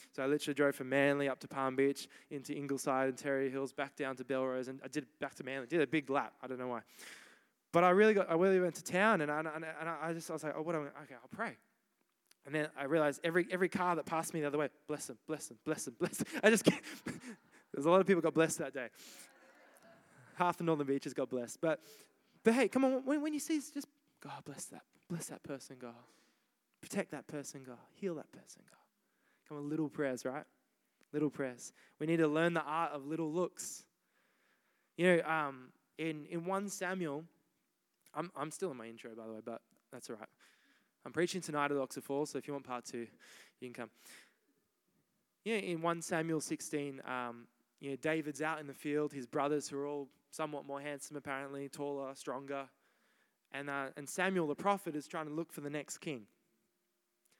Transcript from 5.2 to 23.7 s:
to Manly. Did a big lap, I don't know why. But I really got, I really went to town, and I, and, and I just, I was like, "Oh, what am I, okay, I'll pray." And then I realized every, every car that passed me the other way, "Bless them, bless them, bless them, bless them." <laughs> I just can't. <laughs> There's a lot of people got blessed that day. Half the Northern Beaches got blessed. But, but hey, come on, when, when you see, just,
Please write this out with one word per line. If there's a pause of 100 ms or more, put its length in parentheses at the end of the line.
to
Manly.
Did
a
big
lap,
I
don't
know
why. (920)
But
I
really
got,
I
really
went
to
town,
and
I,
and,
and (240)
I
just,
I
was
like,
"Oh,
what
am
I,
okay,
I'll
pray." (880)
And
then
I
realized
every,
every
car
that
passed
me
the
other
way, (200)
"Bless
them, (100)
bless
them,
bless
them,
bless
them."
<laughs>
I
just
can't. (240)
<laughs>
There's
a
lot
of
people
got
blessed
that
day. (1500)
Half
the
Northern
Beaches
got
blessed.
But, (640)
but
hey,
come
on,
when,
when
you
see,
just, (320)